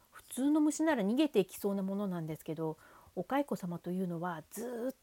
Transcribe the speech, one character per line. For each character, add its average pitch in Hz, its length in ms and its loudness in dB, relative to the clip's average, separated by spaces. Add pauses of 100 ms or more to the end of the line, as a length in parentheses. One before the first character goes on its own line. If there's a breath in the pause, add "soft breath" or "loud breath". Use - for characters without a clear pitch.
(100)
普 - 140 -20
通 269 260 0
の 311 100 6
虫 302 220 2
な 311 120 4
ら 233 80 0
逃 202 140 2
げ 294 120 4
て 208 120 2
い 185 60 4
き - 120 -16
そ 202 140 0
う - 20 0
な 196 80 -2
も 196 140 -2
の 208 100 -2
な 180 140 -2
ん 156 60 -4
で 156 100 -4
す - 80 -14
け 160 100 -4
ど、 160 220 -2 (400 loud breath)
お 185 60 -4
蚕 269 340 -2
様 175 220 -6
と - 120 -8
い 185 120 -2
う 185 60 -2
の 170 120 -4
は 170 300 -6
ず 220 140 -8
ー 247 260 -6
っ - 120 -8